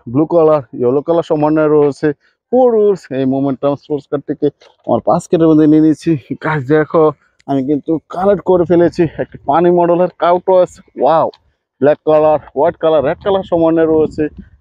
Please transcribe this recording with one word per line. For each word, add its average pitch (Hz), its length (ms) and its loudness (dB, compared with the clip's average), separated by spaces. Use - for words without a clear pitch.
ব্লু 131 200 0
কালার, 156 340 2
ইয়েলো 127 280 -2
কালার 170 260 -2
সমন্বয়ে 156 440 0
রয়েছে, 147 360 0
ফোর 247 200 4
হুইলস। 208 300 0
এই 131 140 -2
মোমেন্টাম 135 500 -2
স্পোর্টস 143 320 -10
কারটিকে 147 400 -6
আমার 113 240 -2
বাস্কেটের 165 440 0
মধ্যে 156 180 4
নিয়ে 156 180 4
নিয়েছি। 156 260 -2
গাইস 151 260 -4
দেখো, 156 360 0
আমি 139 160 -2
কিন্তু 143 280 -4
কালেক্ট 190 340 -2
করে 180 220 2
ফেলেছি 170 380 0
একটি - 280 -10
পানি 170 260 2
মডেলের 175 460 0
কাউটস। 180 540 0
ওয়াও, 139 320 0
ব্ল্যাক 143 240 2
কালার, 151 420 2
হোয়াইট 160 320 -2
কালার, 160 240 0
রেড 107 180 -4
কালার 190 260 -2
সমন্বয়ে 165 400 0
রয়েছে 156 360 -2